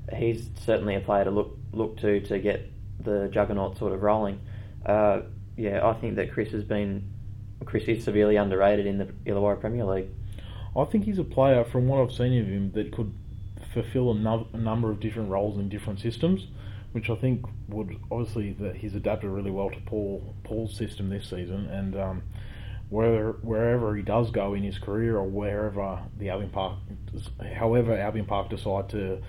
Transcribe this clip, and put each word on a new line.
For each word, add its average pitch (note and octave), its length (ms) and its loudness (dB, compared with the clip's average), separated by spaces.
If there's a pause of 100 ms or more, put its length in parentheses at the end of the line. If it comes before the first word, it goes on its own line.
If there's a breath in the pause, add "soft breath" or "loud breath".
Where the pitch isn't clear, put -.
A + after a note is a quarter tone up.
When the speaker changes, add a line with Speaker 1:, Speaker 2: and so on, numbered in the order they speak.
(160)
Speaker 1:
he's A2+ 340 0 (120)
certainly G#2 340 2
a G2 60 0
player G2+ 240 4
to F#2+ 60 2
look, G2+ 260 0 (160)
look G#2+ 240 -2
to, G2+ 240 4
to G2+ 180 0
get G2+ 320 0 (300)
the G2 320 2
juggernaut G2 440 2
sort G#2 140 -2
of F#2+ 100 -2
rolling. G#2 380 2 (460 loud breath)
Uh, G#2 380 6 (340)
yeah, G2+ 280 0
I A2+ 80 6
think G#2+ 220 -4
that G2 160 0
Chris G#2 200 -2
has G#2+ 120 -2
been, G2+ 480 -2 (540)
Chris - 180 0
is A2 220 0
severely G#2 320 6
underrated G2+ 480 6
in G2 120 0
the F#2+ 80 0 (200)
Illawarra G2+ 340 2
Premier A2+ 240 -2
League. F#2+ 240 0 (680 loud breath)
Speaker 2:
I - 100 4
think G#3 180 2
he's G3+ 160 0
a E3 40 0
player, C3 400 6
from B2+ 240 2
what C3+ 140 6
I've B2 100 2
seen B2 300 4
of G2+ 60 0
him, G2 240 0
that G#2+ 200 -2
could G#2 220 -2 (640)
fulfil B2 340 2
a, A2+ 60 4
no-, A2 380 2
a A2+ 40 -6
number A2+ 320 2
of G#2 100 -2
different G#2+ 300 -2
roles G2+ 300 0
in G2 100 -2
different G2 300 -4
systems, E3 480 0 (460 loud breath)
which A2+ 180 -2
I A2 40 0
think B2+ 300 2 (240)
would, G#2 260 -6 (160)
obviously, G#2+ 420 -2
that G2+ 240 -6
he's G2+ 180 -6
adapted G2+ 340 -2
really G2 220 -2
well G2 180 0
to - 160 -8
Paul, G2 480 -4 (100)
Paul's A2 320 -4
system G2+ 340 -4
this F#2+ 200 -6
season, F#2 400 -4
and, F#2+ 260 -4
um, F#2+ 280 -2 (680 loud breath)
where, A2 440 2 (100)
wherever A2+ 520 2
he G2+ 60 -2
does A2 300 2
go G2+ 240 0
in G2 80 0
his G2 160 -4
career, A2+ 360 0
or G2 100 2
wherever G2+ 760 -2 (180)
the G2 140 -4
Albion G2 180 -2
Park, F#2+ 300 -2 (760)
however A2+ 400 4
Albion G2+ 300 0
Park G2 240 -2
decide G2 400 -2
to, F#2+ 400 -2